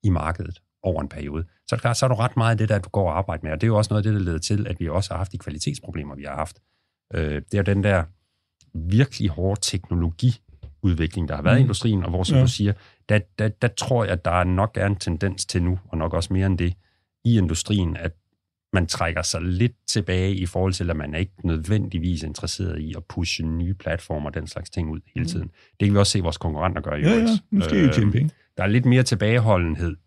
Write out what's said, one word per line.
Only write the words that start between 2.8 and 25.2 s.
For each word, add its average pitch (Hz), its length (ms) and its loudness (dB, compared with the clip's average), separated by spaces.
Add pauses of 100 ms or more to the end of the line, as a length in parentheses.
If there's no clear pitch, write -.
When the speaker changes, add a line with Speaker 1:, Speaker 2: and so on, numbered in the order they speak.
Speaker 1:
går 98 220 0
og 78 60 -2
arbejder 80 260 -4
med. 78 80 -4
Og 78 100 -4
det 113 60 2
er - 0 -
jo 110 100 4
også 107 160 2
noget 104 120 2
af 110 60 2
det, 104 80 2
der 95 60 0
leder 82 140 -2
til, 92 280 -2
at 87 120 -6
vi 85 100 -4
også 85 240 -2
har 82 40 -6
haft 90 140 -6
de - 60 -12
kvalitetsproblemer, 73 800 -8
vi 69 80 -14
har 71 120 -10
haft. 76 240 -8 (540)
Øh, 76 280 -2 (100)
det 104 60 0
er 101 60 2
den 98 200 2
der 95 200 2 (680)
virkelig 98 560 2
hårde 92 320 -2
teknologiudvikling, 85 1700 -2
der 76 60 -4
har 73 60 -8
været 95 140 4
i 127 40 4
Speaker 2:
Mm. - 20 6
Speaker 1:
industrien, 104 420 2
og 87 60 -4
hvor, 90 140 -2
som 139 140 0
Speaker 2:
Ja. 131 60 6
Speaker 1:
du 131 40 6
siger, 101 260 0 (360)
der, 107 100 4 (200)
der, 107 80 2
der 107 200 -2
tror 117 380 0
jeg, 92 200 -2
der 87 180 2
nok 92 340 0
er 95 80 0
en 101 100 0
tendens 90 500 -4
til 90 180 -2
nu, 90 160 0 (120)
og 82 60 -4
nok 80 160 -2
også 85 200 -2
mere 95 120 2
end 95 120 2
det, 87 160 0 (520)
i 117 120 6
industrien, 85 600 0
at 82 140 -6 (600)
man 87 140 2
trækker 85 340 -2
sig 82 200 -4
lidt 90 300 2 (160)
tilbage 95 480 0
i 92 100 -4
forhold 92 280 0
til, 87 160 -4
at 82 60 0
man 76 180 -6
er 78 60 -4
ikke 95 120 -2 (120)
nødvendigvis 85 800 -2
interesseret 80 560 -6
i 78 180 -6
at 85 120 -12
pushe 82 360 -4
nye 85 280 -2
platformer 80 560 -6
og 71 40 -12
den 78 140 -6
slags - 220 -12
ting 85 220 -4
ud 80 80 -6 (160)
hele 120 80 -2